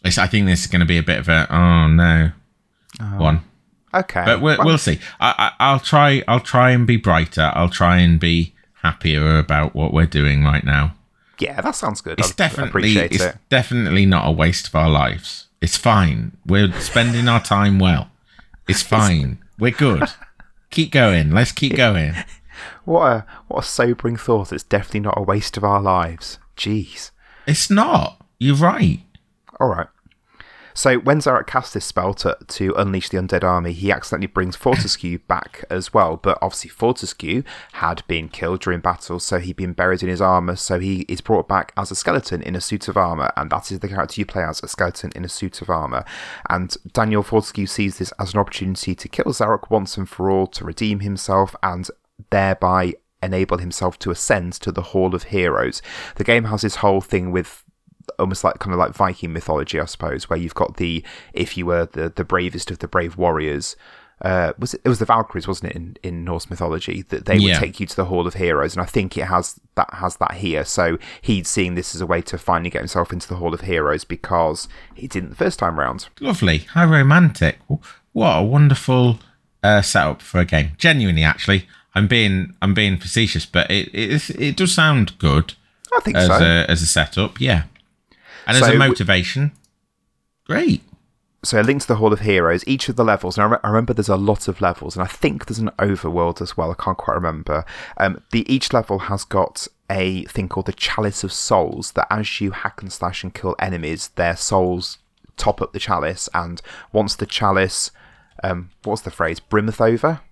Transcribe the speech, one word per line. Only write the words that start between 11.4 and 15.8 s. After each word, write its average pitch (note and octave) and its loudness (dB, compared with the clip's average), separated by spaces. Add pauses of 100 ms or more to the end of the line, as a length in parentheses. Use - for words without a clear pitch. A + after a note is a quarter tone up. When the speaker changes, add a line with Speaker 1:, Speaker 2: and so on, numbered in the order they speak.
Speaker 2:
that - -4
sounds G#2+ -4
good. E2 -8
Speaker 1:
It's F2+ 0
Speaker 2:
I, - -4 (120)
I D#3+ 2
Speaker 1:
definitely, C#3 -4 (120)
Speaker 2:
appreciate G2 2
Speaker 1:
it's F#2 2
Speaker 2:
it. F2 -2 (120)
Speaker 1:
definitely A2+ 2
not F#2 4
a D#2+ 2
waste E2 2
of - -14
our D#2+ 4
lives. D2 0 (140)
It's - -2
fine. D#2+ 2 (100)